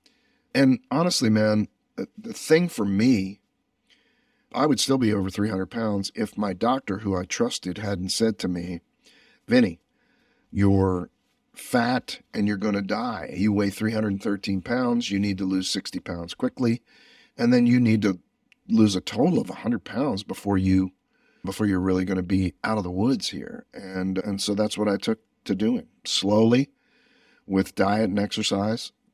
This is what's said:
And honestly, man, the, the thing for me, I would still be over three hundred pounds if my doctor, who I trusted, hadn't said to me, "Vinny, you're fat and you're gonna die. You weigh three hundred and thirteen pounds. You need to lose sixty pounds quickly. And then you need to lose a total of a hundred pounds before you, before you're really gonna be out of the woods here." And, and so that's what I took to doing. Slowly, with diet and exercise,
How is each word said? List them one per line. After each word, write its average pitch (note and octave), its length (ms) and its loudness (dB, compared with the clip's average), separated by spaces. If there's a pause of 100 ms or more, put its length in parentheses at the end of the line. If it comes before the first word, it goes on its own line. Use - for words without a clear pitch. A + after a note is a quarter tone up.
(540)
And C3 260 4 (120)
honestly, D3+ 380 2
man, G#2+ 400 2 (260)
the, - 220 -8
the A3 160 -14
thing F3 340 2
for A#2 160 -4
me, G2+ 560 2 (1120)
I B2+ 120 0
would C#3 160 2
still C3+ 160 2
be A2 160 2
over F#2+ 160 -2
three G#2 200 -2
hundred F#2+ 220 -6
pounds G#2 420 -2
if G#2 240 -6
my G#2 140 -2
doctor, A2 480 -2
who G2 160 -2
I F2+ 80 -2
trusted, G2 540 -4
hadn't G2 320 -4
said A2+ 300 0
to F#2+ 100 -4
me, F2 320 -6 (640)
"Vinny, A3+ 320 2 (720)
you're F#2+ 580 2 (440)
fat - 680 -2 (140)
and G#2 140 0
you're G#2 100 0
gonna G2+ 240 -2
die. G#2+ 540 -6
You G#2 180 2
weigh G2+ 180 2
three A2 220 -2
hundred G#2+ 180 0
and F#2+ 100 -4
thirteen G2 400 -4
pounds. A#2+ 480 -2
You G2 100 -2
need G2+ 180 -2
to F#2+ 80 -4
lose F#2+ 240 -2
sixty - 300 -6
pounds E2+ 340 -10
quickly. B2 480 -2 (540)
And A#2+ 160 2
then B2 140 6
you B2 140 6
need A2 240 4
to G2 160 0 (500)
lose G#2+ 260 4
a F2+ 60 -2
total F3 380 0
of - 100 -6
a - 60 -10
hundred A2+ 300 -6
pounds G#2 360 -4
before G2 380 -2
you, F#2+ 320 2 (520)
before F#2+ 220 -4
you're F#2+ 140 2
really F#2 260 2
gonna F#2+ 160 -2
be F#2 320 0 (100)
out A2 140 -2
of G2 60 -4
the F2+ 80 -6
woods A2 380 0
here." - 440 -12
And, F#2+ 460 -6
and G2 200 -4
so G#2 140 -2
that's G#2+ 240 -2
what G#2 100 0
I G2 100 0
took A2 200 -2 (280)
to G2 100 0
doing. A2 320 0 (180)
Slowly, A2+ 640 4 (760)
with F#2+ 260 0
diet G2+ 380 2
and G2+ 80 0
exercise, G#2 720 -2 (220)